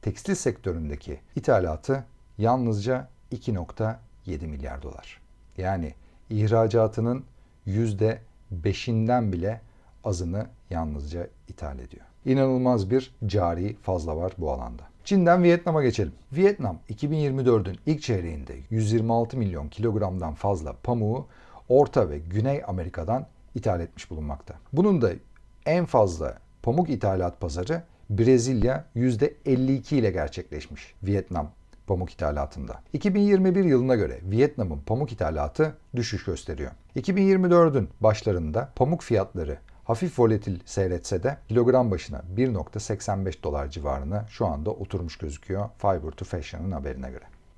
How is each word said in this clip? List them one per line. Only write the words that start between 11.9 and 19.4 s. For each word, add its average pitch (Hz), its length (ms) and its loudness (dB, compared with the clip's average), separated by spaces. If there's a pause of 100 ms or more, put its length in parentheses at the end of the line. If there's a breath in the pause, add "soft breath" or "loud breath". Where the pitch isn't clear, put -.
İnanılmaz 127 680 2
bir 131 240 0 (100)
cari 92 500 0
fazla 80 420 -4
var 90 200 -4
bu 78 140 -4
alanda. 60 320 -8 (200)
Çin'den 180 400 6
Vietnam'a 170 400 4
geçelim. 113 300 0 (180)
Vietnam 147 480 2 (100)
iki 143 220 -4
bin 156 60 0
yirmi 135 280 0
dördün 98 400 2
ilk 151 160 0
çeyreğinde 82 540 -4 (140)
yüz 110 220 0
yirmi 113 220 2
altı 117 240 0
milyon 87 300 -2